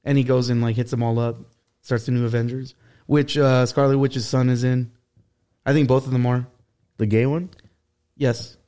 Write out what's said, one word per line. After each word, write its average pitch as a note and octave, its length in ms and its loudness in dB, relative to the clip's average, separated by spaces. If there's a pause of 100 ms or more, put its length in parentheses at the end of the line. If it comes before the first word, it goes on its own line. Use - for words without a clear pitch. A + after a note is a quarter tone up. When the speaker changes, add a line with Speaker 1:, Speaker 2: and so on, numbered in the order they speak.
Speaker 1:
And C#3 140 0
he C3 60 2
goes B2+ 260 0
and, A#2+ 100 2
like, A#2 160 0
hits A#2+ 140 -4
them A#2 120 -2
all A#2 160 0
up, A#2 180 -2 (440)
starts A#2 260 -4
the C3 60 -2
new A#2+ 140 0
Avengers, A#2+ 480 -4 (320)
which, D3 320 0
uh, C3 260 4
Scarlet C#3 340 2
Witch's C3+ 280 -2
son B2+ 240 0
is A#2+ 140 0
in. B2+ 260 -2 (760)
I C3+ 80 0
think D3 160 2
both C3 180 2
of C3 60 -4
them B2 140 2
are. B2 200 0 (520)
Speaker 2:
The A2 80 0
gay A2 180 2
one? E3 240 -2 (680)
Speaker 1:
Yes. B2 500 -4